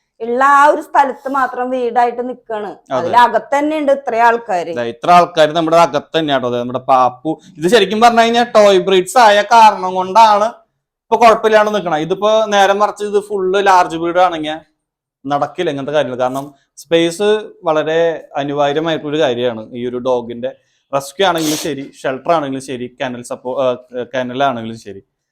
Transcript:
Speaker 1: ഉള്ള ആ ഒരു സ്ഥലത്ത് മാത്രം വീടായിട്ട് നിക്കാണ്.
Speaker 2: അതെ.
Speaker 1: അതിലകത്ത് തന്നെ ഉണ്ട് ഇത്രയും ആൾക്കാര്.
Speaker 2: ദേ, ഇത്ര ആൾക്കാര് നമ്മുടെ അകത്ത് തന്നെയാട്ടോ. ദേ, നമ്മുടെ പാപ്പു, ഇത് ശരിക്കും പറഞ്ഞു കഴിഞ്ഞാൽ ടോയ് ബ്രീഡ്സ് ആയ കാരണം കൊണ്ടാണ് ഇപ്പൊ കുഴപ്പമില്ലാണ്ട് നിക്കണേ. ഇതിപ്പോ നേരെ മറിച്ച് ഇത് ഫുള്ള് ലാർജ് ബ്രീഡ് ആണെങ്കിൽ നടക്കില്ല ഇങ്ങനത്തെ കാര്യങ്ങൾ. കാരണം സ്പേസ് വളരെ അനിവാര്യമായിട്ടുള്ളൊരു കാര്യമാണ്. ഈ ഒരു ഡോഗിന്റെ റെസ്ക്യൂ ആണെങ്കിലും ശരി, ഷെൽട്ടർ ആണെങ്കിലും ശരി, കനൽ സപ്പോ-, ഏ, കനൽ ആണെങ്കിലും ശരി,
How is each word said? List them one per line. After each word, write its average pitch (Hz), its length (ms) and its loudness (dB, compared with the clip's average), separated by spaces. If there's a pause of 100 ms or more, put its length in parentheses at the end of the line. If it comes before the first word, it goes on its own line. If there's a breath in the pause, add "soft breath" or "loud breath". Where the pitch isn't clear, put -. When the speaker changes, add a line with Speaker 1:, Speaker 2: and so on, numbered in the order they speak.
(220)
Speaker 1:
ഉള്ള 240 220 -2
ആ 285 220 4
ഒരു 285 160 2
സ്ഥലത്ത് 269 480 -2
മാത്രം 254 400 -4
വീടായിട്ട് 240 600 -2
നിക്കാണ്. 220 380 -10
Speaker 2:
അതെ. - 280 -10
Speaker 1:
അതിലകത്ത് 220 640 2
തന്നെ 302 200 -2
ഉണ്ട് 285 140 0
ഇത്രയും 247 320 -2
ആൾക്കാര്. 214 520 -2
Speaker 2:
ദേ, 120 80 -4
ഇത്ര 117 280 -2
ആൾക്കാര് 170 380 4
നമ്മുടെ 160 280 0
അകത്ത് 156 420 0
തന്നെയാട്ടോ. 135 300 -2
ദേ, 120 100 -2
നമ്മുടെ 123 200 -6
പാപ്പു, 127 640 0 (160 soft breath)
ഇത് 156 100 -2
ശരിക്കും 208 340 2
പറഞ്ഞു 233 200 4
കഴിഞ്ഞാൽ 233 220 2
ടോയ് 208 360 4
ബ്രീഡ്സ് 185 380 0
ആയ 208 240 6
കാരണം 202 540 4
കൊണ്ടാണ് 208 580 2 (580)
ഇപ്പൊ 226 140 4
കുഴപ്പമില്ലാണ്ട് 214 500 4
നിക്കണേ. 170 220 -4
ഇതിപ്പോ 202 480 0
നേരെ 202 280 2
മറിച്ച് 208 300 -2
ഇത് 202 200 -2
ഫുള്ള് 196 440 -2
ലാർജ് 180 300 2
ബ്രീഡ് 170 200 -4
ആണെങ്കിൽ 160 400 0 (680)
നടക്കില്ല 143 420 -4
ഇങ്ങനത്തെ 139 220 -6
കാര്യങ്ങൾ. 131 280 -2
കാരണം 135 340 -4 (240)
സ്പേസ് 185 720 -2 (140)
വളരെ 160 720 0
അനിവാര്യമായിട്ടുള്ളൊരു 147 880 -2
കാര്യമാണ്. 120 500 -4
ഈ 123 160 -8
ഒരു 123 80 -6
ഡോഗിന്റെ 123 540 -6 (420)
റെസ്ക്യൂ 185 340 -4
ആണെങ്കിലും 160 300 -2
ശരി, 139 340 -8 (120)
ഷെൽട്ടർ 135 280 -4
ആണെങ്കിലും 135 340 -4
ശരി, 123 360 -10
കനൽ 123 220 -8
സപ്പോ-, 127 380 -8 (380)
ഏ, 123 40 -6
കനൽ 127 400 -6
ആണെങ്കിലും 113 360 -4
ശരി, 98 240 -18 (280)